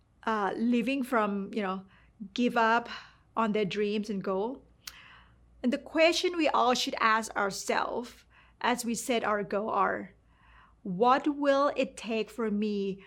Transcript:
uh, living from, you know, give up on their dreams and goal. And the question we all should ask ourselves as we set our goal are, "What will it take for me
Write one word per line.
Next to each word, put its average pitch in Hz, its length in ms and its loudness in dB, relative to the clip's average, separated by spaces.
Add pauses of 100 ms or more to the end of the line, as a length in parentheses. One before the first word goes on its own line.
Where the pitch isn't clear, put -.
(260)
uh, 214 300 0
living 240 480 2
from, 202 500 -2
you 214 100 -2
know, 190 180 -4 (520)
give 240 220 0
up 233 340 2 (460)
on 220 180 2
their 214 120 2
dreams 208 440 -2
and 196 140 -4
goal. 202 380 -2 (1000)
And 247 100 2
the 285 40 0
question 339 600 2
we 311 120 4
all 240 260 4
should 247 240 -2
ask 220 360 0
ourselves - 800 -2 (480)
as 240 240 0
we 226 100 -2
set 233 280 -2
our 208 200 0
goal 208 260 -4
are, 196 440 0 (720)
"What 254 540 2
will 285 380 2
it - 220 -2
take 220 320 -4
for 220 200 -4
me 208 560 -2